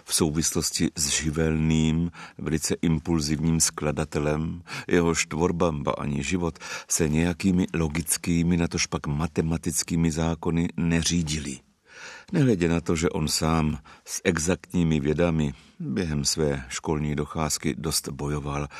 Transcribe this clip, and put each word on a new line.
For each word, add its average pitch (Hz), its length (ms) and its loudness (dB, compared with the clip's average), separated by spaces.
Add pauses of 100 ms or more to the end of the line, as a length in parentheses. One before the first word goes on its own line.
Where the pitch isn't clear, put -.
v - 120 -4
souvislosti 80 800 0
s 76 120 -2
živelným, 80 1040 2 (260)
velice - 440 -2
impulzivním 80 760 2
skladatelem. 76 1040 -2 (240)
Jehož 85 380 2
tvorba, 82 460 0
ba 71 200 -2
ani 71 320 -2
život, 85 360 -2 (280)
se 80 220 2
nějakými 87 640 2
logickými, 85 840 0
natožpak 82 500 -2
matematickými 82 1040 0
zákony 82 560 0 (100)
neřídily. 80 840 0 (720)
Nehledě 117 380 4
na 82 120 2
to, 87 140 0
že 80 140 2
on 78 180 0
sám 78 520 2 (260)
s - 180 -10
exaktními 82 760 2
vědami 76 540 2 (260)
během 87 460 -2
své 69 440 0
školní 73 460 -2
docházky 73 640 -2
dost 76 320 -4
bojoval 71 580 -4 (120)